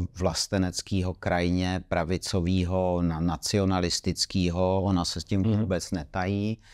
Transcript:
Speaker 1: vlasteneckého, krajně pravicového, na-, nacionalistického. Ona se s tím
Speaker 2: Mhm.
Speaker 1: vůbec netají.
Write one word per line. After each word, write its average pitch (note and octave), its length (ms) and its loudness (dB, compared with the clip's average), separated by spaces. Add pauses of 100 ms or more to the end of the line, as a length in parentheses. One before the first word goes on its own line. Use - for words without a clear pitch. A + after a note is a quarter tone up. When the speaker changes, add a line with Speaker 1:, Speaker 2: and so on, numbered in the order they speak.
(180)
Speaker 1:
vlasteneckého, F#2 960 -2
krajně F2+ 760 0
pravicového, F2+ 1120 0
na-, E2 180 0
nacionalistického. F#2 1600 0
Ona F#2 220 2
se - 160 -4
s - 40 -6
tím G2 160 0
Speaker 2:
Mhm. G#2+ 200 2
Speaker 1:
vůbec F#2 300 -2
netají. G2 680 -2 (160)